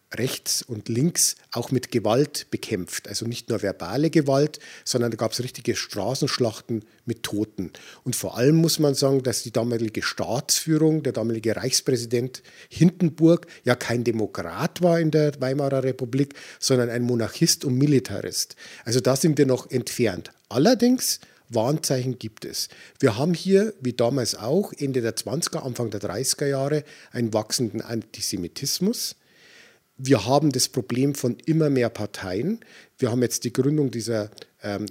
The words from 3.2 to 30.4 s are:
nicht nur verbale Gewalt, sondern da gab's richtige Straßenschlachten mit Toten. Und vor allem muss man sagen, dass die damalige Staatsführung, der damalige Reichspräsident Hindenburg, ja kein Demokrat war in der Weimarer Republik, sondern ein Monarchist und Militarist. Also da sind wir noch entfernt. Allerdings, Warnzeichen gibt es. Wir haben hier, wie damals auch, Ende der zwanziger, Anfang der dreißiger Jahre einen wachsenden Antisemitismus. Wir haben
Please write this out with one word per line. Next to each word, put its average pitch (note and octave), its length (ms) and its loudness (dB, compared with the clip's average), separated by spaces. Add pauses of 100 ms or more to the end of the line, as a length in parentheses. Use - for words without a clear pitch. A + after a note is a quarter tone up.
nicht A#2+ 240 -6
nur G#2+ 140 -2
verbale G2+ 480 -2
Gewalt, C#3+ 480 2 (260)
sondern A#2+ 240 0
da A2+ 80 -4
gab's A#2 240 -2
richtige A#2+ 340 -4
Straßenschlachten A#2 1120 -2 (200)
mit A#2 180 -6
Toten. G2+ 480 -4 (320)
Und B2+ 120 -4
vor - 220 -6
allem C#3 180 6
muss D#3+ 220 4
man D3 160 4
sagen, C3+ 300 2
dass A#2+ 180 -2
die A#2 100 -10
damalige A2+ 520 -2
Staatsführung, D#3 1000 0
der C3 100 -2
damalige A2+ 440 -2
Reichspräsident B2 880 -2 (260)
Hindenburg, E3+ 800 4 (180)
ja B2 100 4
kein A#2+ 280 -2
Demokrat G#2+ 800 -2
war E3+ 160 4
in D#3+ 100 2
der D3 320 2
Weimarer C3+ 420 0
Republik, C3 520 -2 (240)
sondern B2 300 2
ein A#2+ 120 -2
Monarchist A#2+ 640 0
und B2+ 140 2
Militarist. C3 760 0 (300)
Also A#2+ 140 0
da B2 160 4
sind D3 240 4
wir C#3+ 80 6
noch B2+ 240 0
entfernt. A#2 600 -2 (180)
Allerdings, A#3+ 680 4 (300)
Warnzeichen B2+ 680 0
gibt - 240 -12
es. - 240 -8 (320)
Wir A2+ 180 4
haben D#3+ 160 0
hier, G3 460 2
wie B2 140 -4
damals A#2+ 420 0
auch, D#3+ 380 -2
Ende C3+ 260 -2
der A2+ 160 -2
zwanziger, C#3+ 480 -4
Anfang A#2+ 280 -4
der G#2 100 -6
dreißiger A2 460 -2
Jahre C#3+ 360 0 (280)
einen A#2 220 -2
wachsenden G#2+ 480 -2
Antisemitismus. - 1300 -4 (800)
Wir C3 280 2
haben C#3+ 260 4